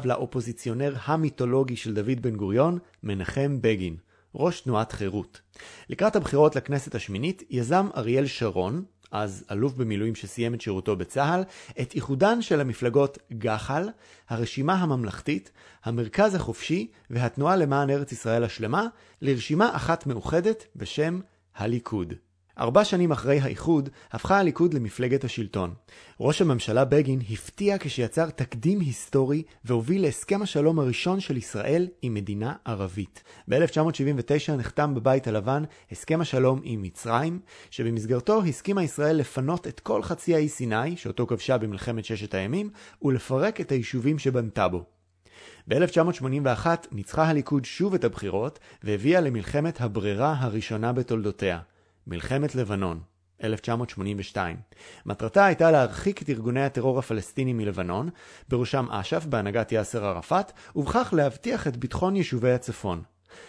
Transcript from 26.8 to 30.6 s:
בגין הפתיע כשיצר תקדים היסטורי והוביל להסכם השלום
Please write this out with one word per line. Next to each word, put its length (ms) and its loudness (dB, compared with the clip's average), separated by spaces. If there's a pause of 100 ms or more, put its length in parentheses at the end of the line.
בגין 360 4 (100)
הפתיע 500 -2
כשיצר 500 -2
תקדים 500 0
היסטורי 600 0 (220)
והוביל 380 2
להסכם 400 0
השלום 360 2